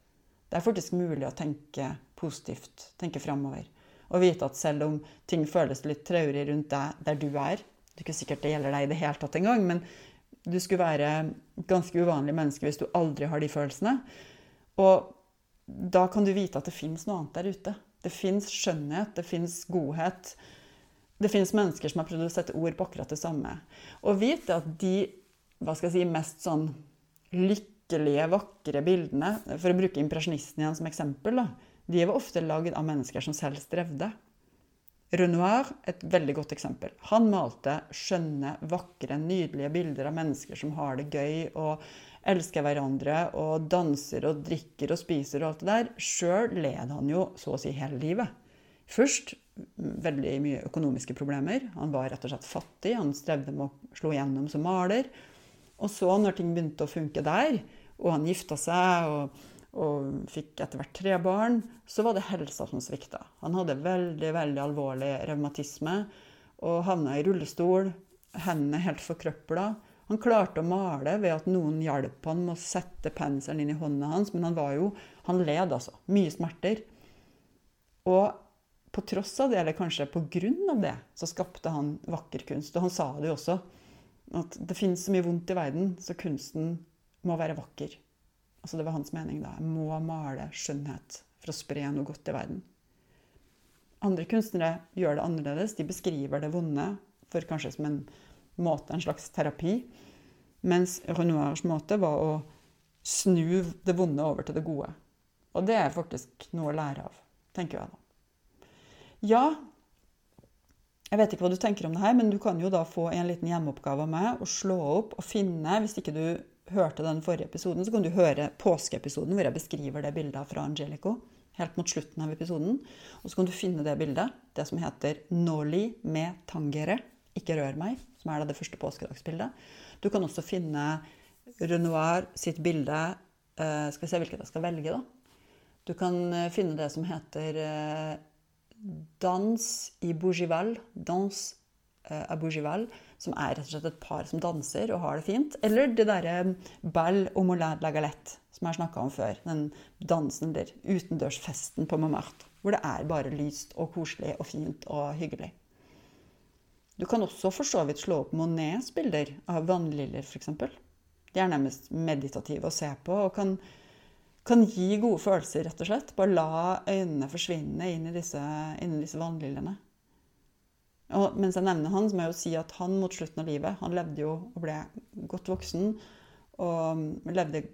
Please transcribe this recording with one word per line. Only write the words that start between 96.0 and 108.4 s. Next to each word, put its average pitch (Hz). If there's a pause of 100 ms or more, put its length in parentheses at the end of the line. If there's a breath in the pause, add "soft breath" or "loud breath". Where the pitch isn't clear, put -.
det 151
vonde 160 (460)
for 165
kanskje 147
som 151
en 147 (580 loud breath)
måte, 156
en 170
slags 156
terapi, 165 (880 loud breath)
mens 180 (100)
Renoirs 151
måte 165
var 151
å 156 (720 soft breath)
snu 175 (200)
det 180
vonde 156
over -
til 151
det 160
gode. 160 (640)
Og 180
det 226
er 175
faktisk -
noe 156
å 151
lære 143
av, - (360)
tenker 180
jeg -
da. - (1200 loud breath)